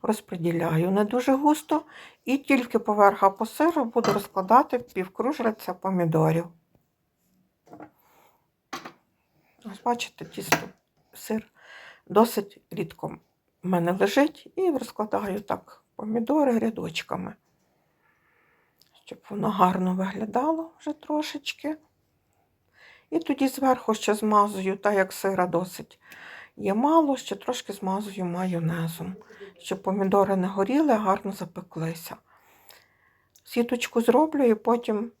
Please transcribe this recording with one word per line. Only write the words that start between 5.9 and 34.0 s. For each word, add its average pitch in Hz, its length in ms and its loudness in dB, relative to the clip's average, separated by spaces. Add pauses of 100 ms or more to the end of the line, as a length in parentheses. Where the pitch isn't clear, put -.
Ось 196 200 -16
бачите, 240 400 -4
тісто, - 320 -2 (560)
сир - 340 -6 (600)
досить 208 540 2 (100)
рідко 156 480 -10 (440)
в 175 60 -6
мене 175 240 2
лежить, 202 640 0
і 370 140 2
розкладаю 208 720 -4
так - 440 -8 (120)
помідори 233 600 0
рядочками, 214 760 -6 (1700)
щоб - 140 -16 (120)
воно 214 200 -4
гарно 185 440 2
виглядало 247 840 -4
вже 302 140 -8
трошечки. 302 840 -6 (1300)
І 320 80 -2
тоді 277 300 0
зверху 262 460 0
ще 214 200 0
змазую, 208 600 2
так 208 180 0
як 190 180 2
сира 190 340 0
досить 180 540 -6 (560)
є 196 180 -2
мало, 285 420 4
ще 202 200 -8
трошки 247 360 -6
змазую 196 520 -4
майонезом, 175 920 -4 (420)
щоб - 240 -8
помідори 196 540 2
не 185 100 0
горіли, 226 460 2
а 214 60 4
гарно 196 340 0
запеклися. 165 840 -10 (1300)
Сіточку 240 560 -2